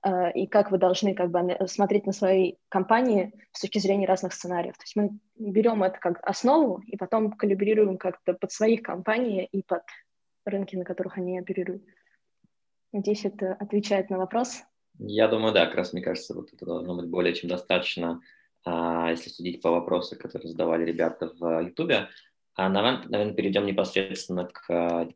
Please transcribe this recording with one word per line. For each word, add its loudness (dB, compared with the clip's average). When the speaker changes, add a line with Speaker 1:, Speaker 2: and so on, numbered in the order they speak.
Speaker 1:
э, 2
и 0
как 4
вы 4
должны, 4
как 0
бы, 2
ана-, 0
смотреть 2
на -2
свои 4
компании 2
с -12
точки -2
зрения 2
разных 0
сценариев. -4
То -20
есть -8
мы 2
берем 2
это 0
как -2
основу 4
и -10
потом 0
калибрируем 2
как-то -2
под -6
свои 4
компании -2
и -2
под -4
рынки, -4
на -4
которых -6
они -4
оперируют. -6
Надеюсь, -2
это -4
отвечает -2
на -2
вопрос. -4
Speaker 2:
Я 2
думаю, 2
да, 6
как -6
раз, -2
мне -6
кажется, -6
вот -14
это -18
должно -6
быть -8
более 2
чем -6
достаточно, -2
а, 0
если -4
судить -10
по 2
вопросам, 0
которые -12
задавали 0
ребята -2
в 0
Ютубе. -2
А, 0
наверно, 0
наверно, 0
перейдем 2
непосредственно -2
к -2